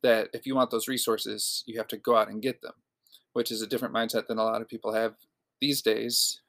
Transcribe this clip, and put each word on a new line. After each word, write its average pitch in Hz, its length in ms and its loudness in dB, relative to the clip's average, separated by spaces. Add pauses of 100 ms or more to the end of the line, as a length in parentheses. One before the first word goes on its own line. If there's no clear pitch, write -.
that 113 300 4
if 117 120 -8
you 135 80 -4
want 127 160 2
those 113 180 -2
resources, 110 760 -2
you 113 140 -8
have 107 80 -4
to 110 100 -8
go 120 180 2
out 107 140 4
and 107 140 -8
get 131 180 -4
them, - 120 -14 (600)
which 120 160 -2
is 110 140 -4
a 107 40 -8
different 123 280 -2
mindset 113 320 0
than 113 100 -2
a 110 60 2
lot 113 180 0
of 110 60 -10
people 110 260 -6
have 113 220 0 (440)
these 139 220 0
days 117 680 0